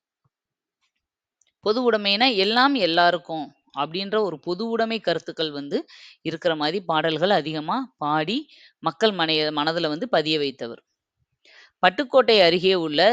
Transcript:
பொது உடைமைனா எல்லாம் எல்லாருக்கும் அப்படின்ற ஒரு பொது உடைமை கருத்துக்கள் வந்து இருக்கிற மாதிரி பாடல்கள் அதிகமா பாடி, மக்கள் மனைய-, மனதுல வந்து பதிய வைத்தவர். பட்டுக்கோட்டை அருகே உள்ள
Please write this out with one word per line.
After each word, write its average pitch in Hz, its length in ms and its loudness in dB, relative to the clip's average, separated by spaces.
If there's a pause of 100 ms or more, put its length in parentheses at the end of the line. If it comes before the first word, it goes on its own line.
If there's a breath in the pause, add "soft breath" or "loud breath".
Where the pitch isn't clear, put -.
(1600)
பொது 214 180 0
உடைமைனா 220 520 0
எல்லாம் 233 400 2
எல்லாருக்கும் 170 680 0 (340)
அப்படின்ற 185 420 -4
ஒரு 175 200 -2
பொது 180 280 -6
உடைமை 226 320 -2
கருத்துக்கள் 160 500 -4
வந்து 143 280 -8 (440 loud breath)
இருக்கிற 165 340 -2
மாதிரி 160 280 -4
பாடல்கள் 160 460 0
அதிகமா 160 680 -2
பாடி, 156 400 -2 (440 soft breath)
மக்கள் 202 300 0
மனைய-, 156 400 0
மனதுல 160 360 -2
வந்து 165 200 -4
பதிய 156 300 0
வைத்தவர். 127 440 -6 (1000 soft breath)
பட்டுக்கோட்டை 233 580 4
அருகே 180 340 4
உள்ள 160 260 -2 (120)